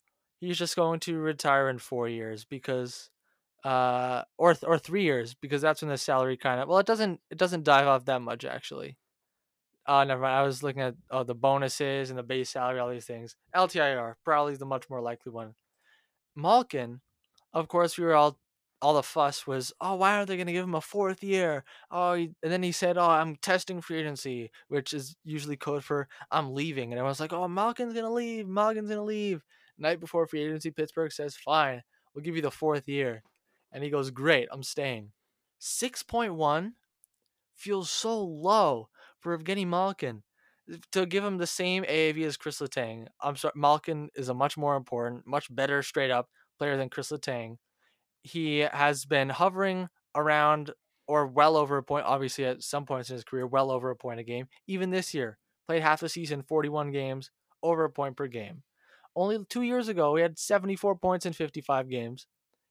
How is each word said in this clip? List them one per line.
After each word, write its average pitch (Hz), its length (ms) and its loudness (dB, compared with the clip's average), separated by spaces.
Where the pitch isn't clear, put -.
he's 180 180 -4
just 170 200 -2
going 165 240 2
to 165 180 -4
retire 147 500 2
in 131 100 -2
four 120 300 -4
years 110 380 -8
because, 127 640 -6
uh, 127 580 2
or 170 160 8
th-, - 120 -4
or 160 120 4
three 185 240 -2
years 127 320 0
because 143 260 -4
that's 151 220 2
when 151 80 -4
the 135 80 -2
salary 131 400 0
kinda, 127 280 0
well, 175 120 4
it 196 80 4
doesn't, 214 340 0
it 156 60 -10
doesn't 175 280 0
dive 139 220 8
off 131 200 4
that 131 160 0
much, 120 240 -8
actually. 135 500 -10
Uh, 139 200 4
never 131 180 0
mind. 131 120 2
I 135 80 4
was 135 200 -2
looking 139 180 -4
at, 127 140 -4
oh, 131 140 -2
the 120 100 -4
bonuses 135 760 0
and 131 100 -8
the 123 40 -6
base 127 260 -4
salary, 127 320 -2
all 123 80 -2
these 123 160 -8
things. 117 320 -14
L 185 160 4
T 180 100 -4
I 143 160 4
R, 117 300 -4
probably 147 320 2
the 135 80 -12
much 135 240 -6
more 127 140 -8
likely 120 300 -8
one. 113 220 -12
Malkin, 147 680 2
of 160 160 -2
course, 175 300 2
we 175 60 0
were 165 100 6
all, 147 240 6
all 147 100 6
the 143 100 4
fuss 143 440 0
was, 131 340 -4
"Oh, 185 140 -2
why 190 200 4
aren't 202 140 0
they 190 80 -2
gonna 175 160 -4
give 180 120 0
him 180 100 -2
a 156 80 -2
fourth 196 420 -2
year? 180 400 2
Oh," 175 220 2
he, 170 300 -2
and 160 100 -2
then 185 100 0
he 175 100 0
said, 175 260 2
"Oh, 175 100 6
I'm 160 280 4
testing 185 440 0
free 165 180 -6
agency," 131 520 -6
which 143 240 -2
is 143 320 -10
usually 147 320 -6
code 143 260 -4
for, 143 260 -4
"I'm 143 220 0
leaving." 135 400 -4
And 120 60 -4
everyone's 135 200 -2
like, 156 140 -6
"Oh, 175 160 -2
Malkin's 226 460 -2
gonna 226 180 -4
leave. 233 340 -4
Malkin's 208 440 0
gonna 214 120 -4
leave." 208 400 -4
Night 160 200 0
before 165 280 -2
free 151 180 -4
agency, 156 260 -4
Pittsburgh 156 400 -4
says, 147 260 -8
"Fine, 143 480 0
we'll 147 100 -12
give 165 140 -4
you 160 60 0
the 143 80 0
fourth 151 360 0
year." 131 360 -2
And 135 100 -10
he 147 60 -6
goes, 139 220 -2
"Great, 131 420 2
I'm 135 100 -10
staying." 120 500 -6
Six - 440 -6
point 226 320 -2
one 160 400 2
feels 190 360 -4
so 226 320 -2
low 170 680 4
for 170 180 -4
Evgeny 185 300 -2
Malkin. 175 560 -2
To 185 140 2
give 190 180 -2
him 196 140 -2
the 170 80 0
same 185 380 -2
A 156 260 2
A - 20 0
V 160 120 -4
as 147 120 -4
Chris - 220 -8
Letang, 113 480 -6
I'm 139 140 -2
sorry, - 200 -2
Malkin 147 580 2
is 131 140 -6
a 127 60 -2
much 139 240 0
more 143 180 2
important, 120 500 -6
much 139 280 -4
better 139 280 2
straight 135 280 -2
up 123 180 0
player 143 180 -2
than 131 140 -4
Chris - 200 -8
Letang. 120 460 -6
He 151 360 -2
has 143 460 2
been 139 240 2
hovering 185 600 0
around 151 600 4
or 147 220 2
well 147 280 6
over 143 200 4
a 135 80 -2
point, 143 220 -2
obviously 135 380 0
at 127 200 -2
some 143 200 -4
points 127 240 -6
in 131 60 -10
his 120 80 -10
career, 127 240 -4
well 135 240 2
over 127 200 -2
a 123 40 -4
point 120 240 -8
a 117 60 -10
game. 120 240 -6
Even 185 240 -2
this 185 240 -2
year, 120 240 -4
played 165 140 2
half 156 180 4
the 170 80 -4
season, 151 340 -6
forty-one 147 480 -2
games, 135 400 -6
over 160 220 2
a 147 60 0
point 139 260 -4
per 143 100 -4
game. 113 380 -12
Only 202 340 0
two 247 140 -2
years 247 240 0
ago, 160 300 4
he 165 60 4
had 170 180 0
seventy-four 196 560 2
points 185 280 0
in 175 80 -2
fifty-five 139 560 -2
games. 123 380 -6